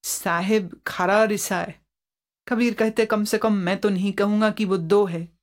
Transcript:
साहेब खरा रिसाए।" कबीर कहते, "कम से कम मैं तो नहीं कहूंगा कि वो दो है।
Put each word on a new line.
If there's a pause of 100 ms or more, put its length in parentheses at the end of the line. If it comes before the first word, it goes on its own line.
साहेब
खरा
रिसाए।" (680)
कबीर
कहते,
"कम
से
कम
मैं
तो
नहीं
कहूंगा
कि
वो
दो
है।